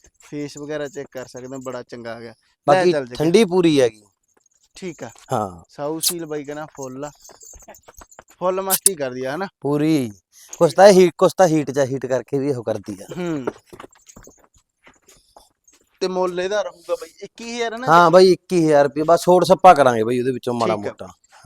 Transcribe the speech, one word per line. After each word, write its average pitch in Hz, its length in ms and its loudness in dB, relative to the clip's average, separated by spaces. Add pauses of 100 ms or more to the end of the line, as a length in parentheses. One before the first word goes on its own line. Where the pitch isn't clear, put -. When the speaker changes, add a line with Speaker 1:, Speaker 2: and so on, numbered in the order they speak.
(200)
Speaker 1:
ਫੇਸ 147 380 -12
ਵਗੈਰਾ 147 300 -10
ਚੈੱਕ 139 240 -14
ਕਰ 123 140 -14
ਸਕਦੇ 123 200 -18
ਹੋ, 135 140 -14
ਬੜਾ 127 220 -12
ਚੰਗਾ 117 320 -14
ਆ 117 60 -16
ਗਿਆ। 117 100 -18
ਲੈ 113 40 -20 (320)
Speaker 2:
ਬਾਕੀ 180 260 4
Speaker 1:
ਚੱਲ 147 120 -2
ਜੱਗੇ। 123 120 -14
Speaker 2:
ਠੰਡੀ 175 280 4
ਪੂਰੀ 170 360 2
ਹੈਗੀ। 110 220 0 (760)
Speaker 1:
ਠੀਕ 170 280 -14
ਆ। 117 60 -16 (220)
Speaker 2:
ਹਾਂ। 98 360 -6
Speaker 1:
ਸਾਊ 156 320 -10
ਸੀਲ 165 260 -6
ਬਾਈ 151 180 -10
ਕਹਿੰਦਾ 147 220 -14
ਫੁੱਲ 135 380 -14
ਆ, 147 60 -14 (1300)
ਫੁੱਲ 185 240 -4
ਮਸਤੀ 190 320 -2
ਕਰਦੀ 131 300 -8
ਆ, 131 100 -6
ਹਨਾ? 185 140 -10 (120)
Speaker 2:
ਪੂਰੀ। 147 500 -2 (480)
ਕੁਛ 160 160 2
ਤਾਂ 190 140 8
ਇਹ 208 40 10
ਹੀਟ, 180 260 6
ਕੁਛ 180 200 2
ਤਾਂ 190 100 6
ਹੀਟ 156 220 -2
ਜਾਂ 135 160 0
ਹੀਟ 131 200 -6
ਕਰਕੇ 127 320 -4
ਵੀ 139 160 -4
ਉਹ 120 100 -10
ਕਰਦੀ 107 380 -8
ਆ। 95 40 -18 (120)
Speaker 1:
ਹੂੰ। 160 280 -6 (2500)
ਤੇ 190 80 -2
ਮੁੱਲ 185 320 -4
ਇਹਦਾ 196 220 -4
ਰਹੂਗਾ 170 320 -8
ਬਾਈ 165 160 -10 (120)
ਇੱਕੀ 233 340 -14
ਹਜ਼ਾਰ 233 160 -6
ਹੈ 226 60 -12
ਨਾ? 254 80 -10
Speaker 2:
ਹਾਂ 165 240 4
ਬਾਈ, 185 220 6
ਇੱਕੀ 170 340 -2
ਹਜ਼ਾਰ 147 180 4
ਰੁਪਏ, 143 180 -4
ਬਸ 165 200 2
ਛੋੜ 180 220 4
ਛੱਪਾ 180 300 8
ਕਰਾਂਗੇ 123 300 4
ਬਾਈ 123 160 -2
ਉਹਦੇ 127 120 -4
ਵਿੱਚੋਂ 123 220 -6
ਮਾੜਾ 110 220 -2
Speaker 1:
ਠੀਕ 101 100 -10
ਆ। - 20 -8
Speaker 2:
ਮੋਟਾ। 101 180 -14 (400)